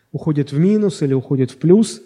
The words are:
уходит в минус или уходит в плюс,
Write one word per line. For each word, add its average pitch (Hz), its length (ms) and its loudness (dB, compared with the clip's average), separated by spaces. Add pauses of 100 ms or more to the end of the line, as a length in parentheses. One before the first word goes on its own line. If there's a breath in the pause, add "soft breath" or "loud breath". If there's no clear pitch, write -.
(120 soft breath)
уходит 147 400 -4
в 139 60 -6
минус 202 460 0
или 135 100 0
уходит 131 380 -2
в - 60 -20
плюс, 196 480 2